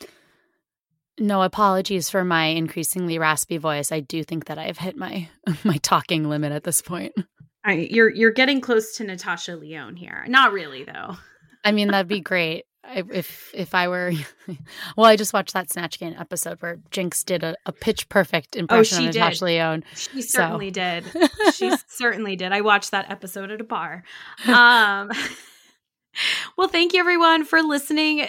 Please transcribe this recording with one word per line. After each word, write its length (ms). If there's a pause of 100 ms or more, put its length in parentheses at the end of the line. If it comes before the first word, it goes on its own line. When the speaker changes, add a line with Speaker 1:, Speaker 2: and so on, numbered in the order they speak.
(1200)
Speaker 1:
No, 240
apologies 640
for 140
my 220
increasingly 760
raspy 380
voice. 340
I 80
do 240
think 220
that 120
I've 200
hit 180
my, 340 (160)
<laughs> 180
my 140
talking 520
limit 220
at 120
this 180
point. 320 (520)
Speaker 2:
I, 260
you're, 180
you're 220
getting 300
close 360
to 60
Natasha 520
Lyonne 400
here. 320
Not 260
really, 320
though. 300 (480)
Speaker 1:
I 80
mean, 180
that'd 180
be 120
great. 460 (180)
I, 260
if, 440
if 200
I 140
were, 240 (420)
<laughs> 440
well, 80
I 100
just 160
watched 220
that 180
Snatch 280
Game 200
episode 420
where 180 (120)
Jinx 320
did 180
a, 140 (100)
a 60
pitch 380
perfect 480
Speaker 2:
Oh, 20
Speaker 1:
impression 380
Speaker 2:
she 100
Speaker 1:
of 60
Natasha 260
Speaker 2:
did. 60
Speaker 1:
Lyonne. 380 (120)
Speaker 2:
She 280
Speaker 1:
So. 160
Speaker 2:
certainly 320
did. 400
Speaker 1:
<laughs> 40 (380)
Speaker 2:
She 180 (160)
certainly 480
did. 160
I 100
watched 300
that 200
episode 400
at 100
a 20
bar. 400 (440)
Um, 640 (760)
<laughs> 720
well, 100
thank 260
you 60
everyone 460
for 160
listening 680